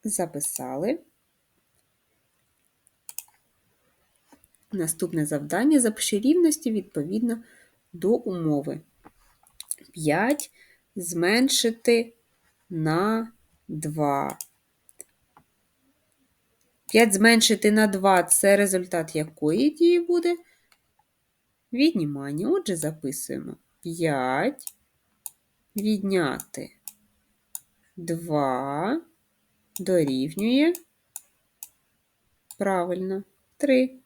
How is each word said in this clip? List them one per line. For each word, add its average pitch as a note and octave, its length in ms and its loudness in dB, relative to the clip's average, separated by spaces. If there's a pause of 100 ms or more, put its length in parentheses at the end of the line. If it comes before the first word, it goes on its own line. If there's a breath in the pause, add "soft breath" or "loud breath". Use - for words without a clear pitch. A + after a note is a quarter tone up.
Записали. D#3+ 880 -6 (3750)
Наступне E3+ 540 -4
завдання. E3+ 540 2
Запиши G#3+ 400 0
рівності D4+ 520 2
відповідно G#3+ 720 -4 (500 loud breath)
до F#3 220 0
умови. D#3 680 -4 (1120)
П'ять F3+ 580 -2 (440 soft breath)
зменшити A3+ 1160 0 (560)
на F#3+ 640 -2 (360)
два. D3+ 680 -2 (2500)
П'ять A3 220 6
зменшити A3 580 4
на G#3+ 160 4
два — F#3+ 360 4
це G3 340 4
результат F3+ 580 -2
якої D#3 540 0
дії E4+ 300 4
буде? F4 380 -2 (1400 soft breath)
Віднімання. D#3+ 760 -2
Отже, E4+ 260 -2
записуємо. D3+ 800 -8 (260)
П'ять D#3+ 920 -4 (1000)
відняти G3 960 -2 (1300)
два D#3+ 1040 -2 (800)
дорівнює, F#3 960 2 (1800)
правильно, F#3+ 640 -2 (340)
три. C4 480 2